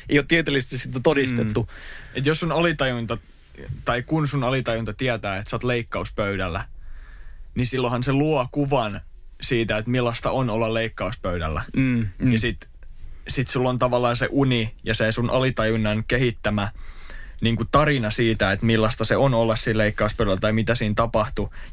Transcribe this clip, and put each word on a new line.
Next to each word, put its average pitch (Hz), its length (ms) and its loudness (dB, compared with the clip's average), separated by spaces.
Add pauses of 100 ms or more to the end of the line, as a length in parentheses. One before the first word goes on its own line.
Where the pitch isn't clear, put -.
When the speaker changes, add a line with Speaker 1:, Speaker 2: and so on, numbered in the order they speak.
Speaker 1:
Ei 143 100 4
ole 135 100 2
tieteellisesti 143 500 2
sitä 127 240 -4
todistettu. 120 600 2
Speaker 2:
Mm. - 60 -4 (460)
Speaker 3:
Et 131 120 -2
jos 156 140 2
sun 165 120 0
alitajunta, 131 640 0 (640)
tai 123 180 -2
kun 151 260 0
sun 135 160 -2
alitajunta 117 480 0
tietää, 104 440 -2
että 98 140 -6
sä 120 60 -2
oot 110 80 -4
leikkauspöydällä, 98 1000 -2 (880)
niin 123 120 0
silloinhan 123 360 0
se 135 100 2
luo 139 400 2
kuvan 131 480 0 (400)
siitä, 113 380 2
että 113 120 -4
millaista 120 400 0
on 123 200 0
olla 113 240 0
leikkauspöydällä. 92 880 -2 (140)
Speaker 2:
Mm. 123 320 2 (100)
Speaker 1:
Mm. 123 140 4
Speaker 3:
Ja 113 60 4
sit, 113 300 -2 (600)
sit 131 200 0
sulla 131 220 2
on 123 80 0
tavallaan 123 380 2
se 127 140 0
uni 127 440 2 (100)
ja 110 100 0
se 110 180 2
sun 120 180 0
alitajunnan 110 800 2
kehittämä 110 600 0 (720)
niinku 113 240 2
tarina 143 460 2
siitä, 107 420 2
että 101 140 0
millaista 113 380 4
se 107 120 4
on 131 180 4
olla 113 220 2
siinä 110 220 0
leikkauspöydällä 104 640 2
tai 110 120 2
mitä 113 220 2
siinä 107 200 0
tapahtui. 107 560 0 (220)